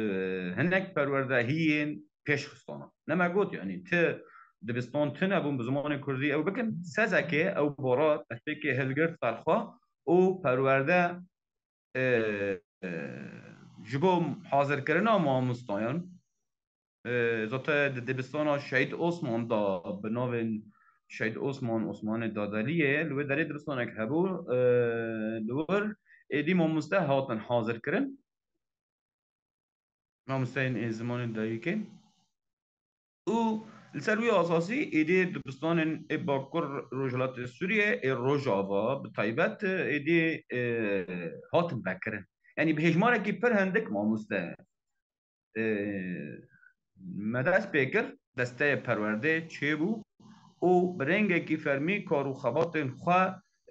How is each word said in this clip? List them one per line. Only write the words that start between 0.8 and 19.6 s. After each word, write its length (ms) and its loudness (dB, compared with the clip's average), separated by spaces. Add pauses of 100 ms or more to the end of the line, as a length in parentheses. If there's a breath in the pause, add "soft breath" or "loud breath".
پروردهین 1160 0 (160)
پیش 220 0
خستانا. 460 -14 (140)
نما 220 2
گوت 240 0
یعنی 300 -8
ته 380 2 (460 loud breath)
دبستان 460 -2
ته 140 0
نبون 300 0
به 60 -2
زمان 380 -2
کردی 300 -2
او 120 2
بکن 380 -2
سه 240 0
زکه 520 0
او 120 2
بارا 600 2
تحقیق 360 -8
هلگرد 560 0
فرخوا 580 0 (240)
او 380 4
پرورده، 800 4 (760)
اه، 600 2 (260)
اه، 720 -10 (340)
جبو 280 4 (320)
حاضر 280 2
کرنا 380 2
ما 240 2
مستایان، 800 -2 (840)
اه، 400 0
زاته 440 0
د-، 100 -4
دبستان 600 -2
شهید 340 0
عثمان 540 -2
دا 320 2